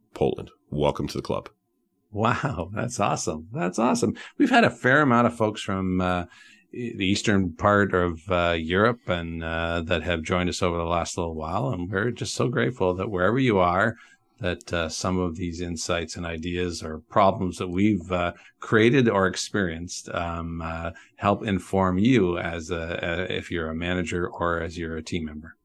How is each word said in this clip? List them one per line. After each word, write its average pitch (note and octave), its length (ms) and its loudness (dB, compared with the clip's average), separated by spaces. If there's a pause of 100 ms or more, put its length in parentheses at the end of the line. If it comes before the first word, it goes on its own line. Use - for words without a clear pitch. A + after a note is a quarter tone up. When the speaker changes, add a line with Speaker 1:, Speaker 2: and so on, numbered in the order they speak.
(140)
Speaker 1:
Poland. - 360 -2 (200)
Welcome D2 380 0
to C#2 100 -8
the C2+ 40 -6
club. - 280 -6 (600)
Speaker 2:
Wow, G#2+ 640 -2
that's A2+ 260 -6
awesome. F2 540 -2
That's E3 260 -4
awesome. A#3+ 360 2 (240)
We've C4 100 4
had A#3+ 160 6
a - 60 4
fair C3+ 320 4
amount A#2+ 240 6
of - 100 0
folks G#2+ 240 0
from, F#2+ 400 -2
uh, F2+ 240 0 (480)
e-, A#2 240 -8
the G2 80 -2
eastern F#2+ 480 2
part G2+ 400 4
of, F2 280 0 (100)
uh, F2 280 2
Europe G2 480 2
and, E2+ 380 -4
uh, E2 400 -2
that E2+ 200 0
have E2+ 180 -2
joined F2+ 260 0
us D#2 140 -2
over E2+ 160 0
the E2+ 60 -2
last E2 340 -2
little E2+ 160 -4
while. F2 340 -4
And F#2 220 -4
we're G#2 200 -2
just A#2 240 -6
so - 140 0
grateful A#2+ 460 0
that G2 160 -4
wherever G2+ 280 2
you A#2 200 4
are, F#2 360 4 (460)
that, F2 320 -4
uh, E2 160 0
some F#2 300 -2
of F2+ 180 -2
these E2+ 240 -6
insights E2+ 560 -4
and F2 80 -8
ideas E2+ 580 -4
or D#2+ 180 -8 (100)
problems F#2+ 480 2
that F#2+ 100 -4
we've, F#2 420 2
uh, F2 220 0 (280)
created A#2+ 500 6
or G2 160 4
experienced, F2 880 -4
um, E2+ 480 -4
uh, E2 300 -6 (240)
help G2+ 280 2
inform F#2+ 540 2
you G2 400 4
as E2+ 320 -6
a, E2 320 -4
a, F2+ 340 -2
if - 140 -8
you're E2 180 -2
a D#2+ 60 -6
manager F2 520 -2
or E2+ 360 -2
as E2+ 160 -8
you're D#2+ 180 -6
a D#2+ 60 -8
team E2 240 -6
member. D2+ 280 -14 (100)